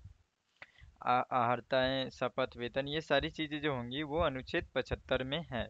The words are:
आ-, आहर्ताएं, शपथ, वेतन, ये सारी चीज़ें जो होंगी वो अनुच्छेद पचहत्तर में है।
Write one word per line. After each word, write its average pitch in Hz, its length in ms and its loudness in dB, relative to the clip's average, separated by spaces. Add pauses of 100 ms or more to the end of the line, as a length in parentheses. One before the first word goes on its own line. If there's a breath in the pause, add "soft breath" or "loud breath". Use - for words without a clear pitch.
(1040 loud breath)
आ-, 123 260 4
आहर्ताएं, 131 800 2
शपथ, 127 380 -2 (100)
वेतन, 120 300 -2
ये 156 140 -2
सारी 151 280 4
चीज़ें 151 320 -4
जो 147 120 2
होंगी 123 300 -4
वो 151 160 -2
अनुच्छेद 156 560 0
पचहत्तर 127 480 0
में 143 300 -4
है। 107 160 -2